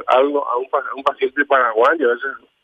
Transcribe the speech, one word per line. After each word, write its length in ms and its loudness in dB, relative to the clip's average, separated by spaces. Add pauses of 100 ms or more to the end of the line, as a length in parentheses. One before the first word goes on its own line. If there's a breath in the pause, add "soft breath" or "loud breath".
algo 420 2
a 80 -2
un 140 -8
pa-, 80 0
a 160 -10
un 80 -14
paciente 440 -2
paraguayo, 680 2
eso 140 -8 (360)